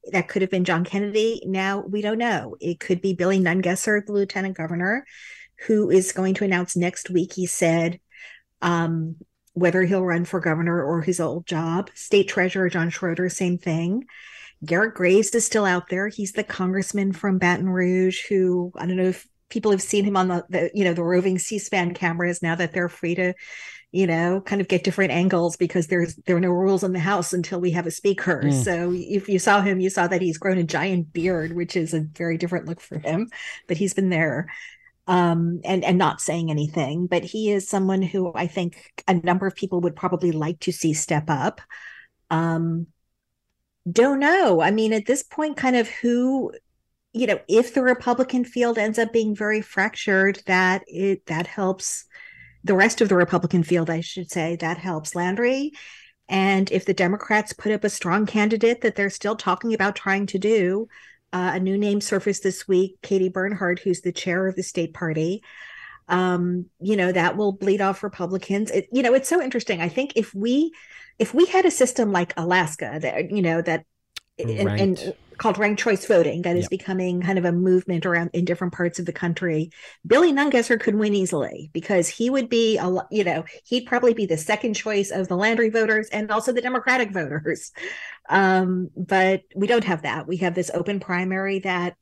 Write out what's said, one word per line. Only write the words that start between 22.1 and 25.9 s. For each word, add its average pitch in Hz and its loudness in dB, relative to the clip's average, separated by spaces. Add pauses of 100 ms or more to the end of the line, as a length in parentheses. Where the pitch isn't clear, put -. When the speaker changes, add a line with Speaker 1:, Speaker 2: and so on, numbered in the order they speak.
Speaker 1:
now 170 0
that 170 -2
they're 175 -2
free 170 -4
to, 180 0 (580)
you 190 2
know, 170 2
kind 202 -2
of 180 -2
get 175 2
different 190 0
angles 175 2
because 170 0
there's, 170 0 (120)